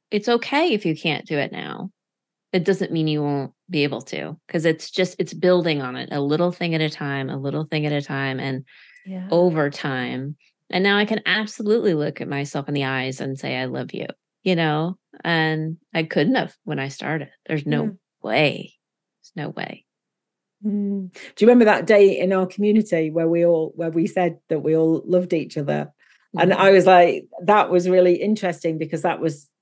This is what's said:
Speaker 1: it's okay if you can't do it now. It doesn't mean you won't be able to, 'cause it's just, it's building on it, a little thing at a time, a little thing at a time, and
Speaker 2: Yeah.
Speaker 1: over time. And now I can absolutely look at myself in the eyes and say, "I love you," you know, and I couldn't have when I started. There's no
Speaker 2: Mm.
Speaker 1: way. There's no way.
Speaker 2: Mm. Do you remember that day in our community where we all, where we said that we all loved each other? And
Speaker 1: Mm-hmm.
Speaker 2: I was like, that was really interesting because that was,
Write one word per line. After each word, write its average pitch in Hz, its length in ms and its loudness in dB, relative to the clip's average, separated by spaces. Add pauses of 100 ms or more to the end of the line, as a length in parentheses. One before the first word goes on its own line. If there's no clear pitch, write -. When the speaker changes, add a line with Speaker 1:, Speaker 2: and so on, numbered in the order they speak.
(100)
Speaker 1:
it's 208 180 -2
okay 277 440 2
if 208 120 -2
you 160 120 0
can't 151 300 -4
do 151 120 -4
it - 140 -2
now. - 380 -10 (600)
It 180 120 0
doesn't 196 260 0
mean 160 160 0
you 151 160 0
won't 143 300 -4 (160)
be 151 160 0
able 135 180 -4
to, 76 340 -10 (120)
'cause 160 160 -2
it's 160 260 -2
just, 185 300 -2
it's 175 120 -6
building 165 480 2
on 127 140 -8
it, 127 160 -10
a 143 100 -4
little 156 300 0
thing 170 240 -4
at 160 60 0
a 156 100 0
time, 139 400 -6
a 139 80 -6
little 139 260 -4
thing 151 220 -4
at 147 60 -2
a 147 100 -2
time, 135 380 -6
and 131 240 -6 (420)
Speaker 2:
Yeah. 185 240 -10
Speaker 1:
over 160 400 2
time. 131 640 -6 (340)
And 185 120 0
now 202 160 4
I 208 60 2
can 214 220 -2
absolutely 208 680 0
look 147 260 -4
at - 80 -8
myself 143 380 -6
in 147 80 -4
the 139 100 -2
eyes 131 360 -4
and 135 180 -6
say, 135 180 -6
"I 127 100 -4
love 127 280 -8
you," - 120 -8 (360)
you 185 140 0
know, 160 420 0 (260)
and 160 520 -2 (180)
I 165 80 0
couldn't 160 320 0
have - 300 -4
when 139 160 -6
I 135 80 -6
started. 143 420 -8 (160)
There's 147 200 -4
no 147 200 0
Speaker 2:
Mm. - 120 -8 (240)
Speaker 1:
way. 131 520 -2 (480)
There's - 240 -12
no - 40 -10
way. - 360 -14 (800)
Speaker 2:
Mm. 202 480 -4
Do - 320 -4
you - 40 6
remember 247 160 8
that 170 220 4
day 202 320 6
in 185 160 0
our 185 120 2
community 202 640 0
where 165 180 0
we 170 180 4
all, 160 300 2
where 165 140 -4
we 165 160 0
said 180 320 -2 (100)
that 156 120 -2
we 156 160 2
all 160 300 2
loved 180 260 0
each 165 240 -2
other? 147 340 -4 (480)
And 175 140 4
Speaker 1:
Mm-hmm. - 80 0
Speaker 2:
I 196 120 6
was 185 140 8
like, 175 400 6 (180)
that 208 260 4
was 175 180 2
really 180 280 4
interesting 180 600 -2
because 151 260 -6
that 170 180 -2
was, 156 280 -6 (140)